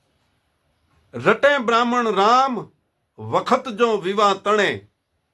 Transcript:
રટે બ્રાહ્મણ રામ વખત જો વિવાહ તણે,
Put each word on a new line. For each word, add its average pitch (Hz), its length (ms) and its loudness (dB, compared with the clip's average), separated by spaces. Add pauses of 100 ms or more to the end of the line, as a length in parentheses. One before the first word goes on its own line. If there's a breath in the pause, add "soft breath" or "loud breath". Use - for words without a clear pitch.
(1160)
રટે 220 440 2
બ્રાહ્મણ 233 500 0
રામ 220 640 0 (480)
વખત 185 500 -2
જો 226 280 0
વિવાહ 196 380 0
તણે, 190 540 -2 (460)